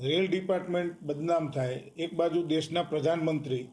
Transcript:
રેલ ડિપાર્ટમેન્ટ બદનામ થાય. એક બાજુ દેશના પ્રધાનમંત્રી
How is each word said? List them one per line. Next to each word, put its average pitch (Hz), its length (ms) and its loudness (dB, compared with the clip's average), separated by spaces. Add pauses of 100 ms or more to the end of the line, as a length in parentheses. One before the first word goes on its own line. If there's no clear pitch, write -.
રેલ 180 220 2
ડિપાર્ટમેન્ટ 175 760 0
બદનામ 156 480 0
થાય. 127 240 0
એક 165 400 -8
બાજુ 170 280 2
દેશના 160 400 0
પ્રધાનમંત્રી 156 920 0